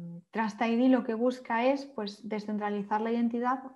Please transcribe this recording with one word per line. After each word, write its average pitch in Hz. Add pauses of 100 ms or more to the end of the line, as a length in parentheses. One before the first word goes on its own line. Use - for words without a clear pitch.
(320)
Trust 214
I 233
D 254
lo 254
que 226
busca 233
es, 277
pues, 208
descentralizar 208
la 226
identidad 240 (120)